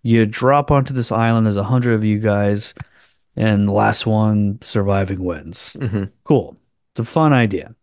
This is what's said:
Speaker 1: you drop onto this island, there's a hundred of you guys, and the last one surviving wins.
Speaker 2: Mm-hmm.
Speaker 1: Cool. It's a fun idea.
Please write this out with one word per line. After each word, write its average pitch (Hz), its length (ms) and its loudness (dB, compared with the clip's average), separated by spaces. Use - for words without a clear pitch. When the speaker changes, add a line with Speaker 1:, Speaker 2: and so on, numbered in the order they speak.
Speaker 1:
you 113 240 4
drop 135 440 0
onto 135 240 2
this 120 180 -4
island, 113 340 2
there's 104 100 0
a 98 80 -2
hundred 120 300 0
of 107 100 0
you 107 140 2
guys, 104 540 0
and 104 320 2
the 98 40 -2
last 107 340 0
one 107 560 0
surviving 98 640 -2
wins. 82 540 -10
Speaker 2:
Mm-hmm. 104 260 -4
Speaker 1:
Cool. - 320 0
It's - 80 -8
a 113 40 -4
fun 151 280 2
idea. 113 500 0